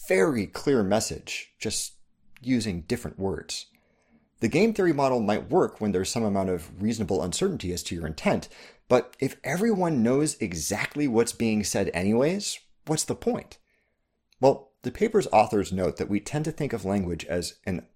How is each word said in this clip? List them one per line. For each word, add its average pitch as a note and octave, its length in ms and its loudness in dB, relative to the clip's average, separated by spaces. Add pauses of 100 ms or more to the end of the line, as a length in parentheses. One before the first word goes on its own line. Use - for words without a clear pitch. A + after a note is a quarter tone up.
very E3 380 2
clear C3+ 360 0
message, - 760 -2
just - 360 -6 (460)
using G#2+ 420 0
different - 360 -4
words? - 480 -6 (720)
The A#2 100 2
game G#3+ 240 4
theory F#3 200 2
model C3+ 280 2
might G2+ 300 0
work C#3+ 300 2
when G#2 120 0
there's F#2 180 0
some A#2 140 -2
amount G2 240 0
of F2+ 340 -6
reasonable G#2 400 0
uncertainty F#2 500 -2
as F2 120 -6
to - 100 -8
your E2 120 -6
intent, G#2+ 420 -2 (400)
but A#2+ 300 2
if - 260 -4
everyone F3 580 0
knows C#3 380 2
exactly G2+ 680 -2
what's A#2 260 2
being A2 320 0
said G2 280 0
anyways, C3 680 0 (260)
what's D#3 180 0
the B3 100 -4
point? - 440 -6 (800)
Well, - 320 2 (100)
the B2 80 -6
paper's A3 420 2
authors G#2+ 380 4
note F#2 280 0
that - 100 -4
we G2+ 100 0
tend D3+ 280 -4
to D#3+ 60 -4
think C#3+ 200 -6
of G2+ 140 -4
language F#2 400 -2
as E2+ 300 -4 (100)
an F2+ 300 -4